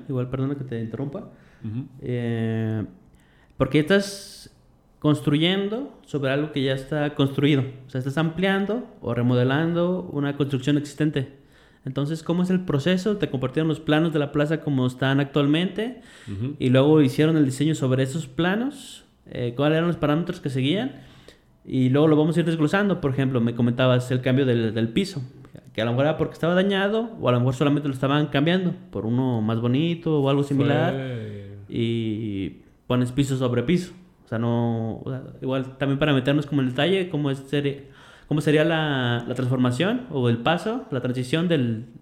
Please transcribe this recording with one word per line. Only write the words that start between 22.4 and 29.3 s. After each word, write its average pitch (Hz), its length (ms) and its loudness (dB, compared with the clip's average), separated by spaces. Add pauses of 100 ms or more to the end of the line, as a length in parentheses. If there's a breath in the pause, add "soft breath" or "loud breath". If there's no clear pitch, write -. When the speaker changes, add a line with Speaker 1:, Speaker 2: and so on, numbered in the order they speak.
Speaker 1:
ir 156 60 0
desglosando. 170 540 2
Por 143 100 0
ejemplo, 131 300 0
me 117 160 0
comentabas 123 560 2
el 127 80 0
cambio 131 260 2
del, 117 260 2
del 113 180 0
piso, 180 320 -2 (500)
que 107 100 -4
a - 20 0
lo 117 60 0
mejor 131 160 2
era 156 100 0
porque 160 180 -4
estaba 170 200 0
dañado 202 560 0 (100)
o 135 80 0
a 123 40 4
lo 123 80 4
mejor 127 140 2
solamente 147 340 2
lo 135 60 -2
estaban 143 340 0
cambiando 170 440 2 (180)
por 101 140 -4
uno 120 360 2